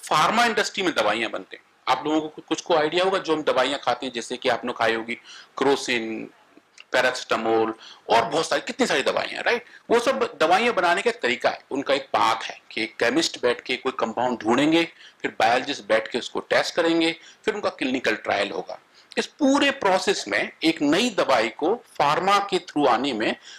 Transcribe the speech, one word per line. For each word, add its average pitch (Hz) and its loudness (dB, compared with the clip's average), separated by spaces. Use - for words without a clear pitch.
pharma 190 2
industry 202 -2
में 165 -2
दवाइयां 110 0
बनते - -12
हैं, - -20
आप 143 0
लोगों 156 0
को 156 -8
कुछ 160 -4
को 170 0
idea 156 2
होगा, 190 0
जो 156 -2
हम 151 -4
दवाइयां 131 0
खाते 123 -4
हैं, 123 -8
जैसे 120 -8
कि 123 -4
आपने 120 -2
खाई 113 0
होगी 113 -6
क्रोसिन, 113 0
paracetamol 113 0
और 117 4
बहुत 160 -2
सारी, 151 0
कितनी 247 0
सारी 147 0
दवाइयां - -2
हैं, - -6
right? 233 -2
वो 226 6
सब 240 0
दवाइयां 196 4
बनाने 185 2
का 240 0
एक - -4
तरीका 123 0
है, - -4
उनका 135 -2
एक - 0
पाथ 113 0
है - -12
कि 110 -6
एक - -8
chemist 131 0
बैठ 123 0
के 127 -6
कोई 131 -4
compound 117 -2
ढूंढेंगे, 147 2
फिर 131 -6
biologist 123 0
बैठ 110 0
के 123 -4
उसको - -6
test 123 -2
करेंगे, 165 2
फिर 214 -2
उनका 208 -4
clinical 127 -2
trial 101 -2
होगा। - -10
इस 226 -2
पूरे 277 2
process 190 0
में 123 -2
एक 160 0
नई 180 2
दवाई 131 2
को 170 -2
pharma 170 2
के 196 -2
थ्रू 147 0
आने 127 2
में 120 -2